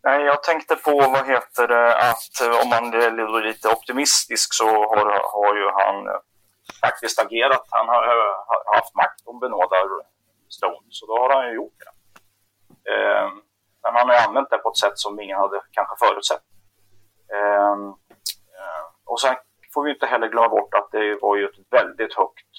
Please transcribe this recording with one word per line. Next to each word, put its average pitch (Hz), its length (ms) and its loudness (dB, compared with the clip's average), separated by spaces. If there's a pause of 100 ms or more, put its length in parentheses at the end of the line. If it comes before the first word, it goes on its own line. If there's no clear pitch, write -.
Nej, 143 180 2
jag 143 180 2
tänkte 160 340 -2
på, - 140 -2 (240)
vad 135 120 0
heter 123 420 0
det, 120 280 4 (140)
att, - 240 -6 (100)
eh, 117 180 2
om 123 120 0
man 117 100 0 (100)
är 117 160 4
li-, 110 380 -2
lite 110 200 -4
optimistisk 123 840 -2
så 110 140 2
har, 107 380 2 (280)
har 104 260 2
ju 98 60 -2 (140)
han, 98 160 2 (100)
eh, 98 140 -6 (640)
faktiskt - 360 -2
agerat. 117 480 0
Han 113 200 -2
har, 120 140 2
eh, 113 340 0 (120)
har 107 280 0
haft - 180 -2
makt - 300 -2
och 120 160 -18
benådar 95 440 0 (640)
Stone, - 420 -8
så - 160 -18
då 110 120 -6
har 127 160 2
han 131 140 0
ju 117 60 -8
gjort - 300 -10
det. - 80 -20 (1000)
Ehm, 101 420 0 (480)
men 113 140 -4
han 123 120 4
har 123 80 6
ju 120 100 6
använt 123 240 -2
det 113 80 0
på - 100 -4
ett - 160 -2
sätt 101 200 -2
som 104 160 -10
ingen 98 180 -8
hade 98 220 -2 (100)
kanske 101 260 -6 (100)
förutsett. 101 380 -2 (920)
Ehm, 101 480 2 (720)
eh, 82 260 -14 (200)
och - 160 -6
sen 131 140 2 (400)
får 147 100 -2
vi 147 60 -2
inte 143 160 -4
heller 117 220 -2
glömma 117 200 2
bort 104 260 0
att 104 180 0
det 104 300 -2
var 101 140 2
ju 101 80 0
ett - 140 -8 (120)
väldigt 110 440 -2
högt, - 440 -4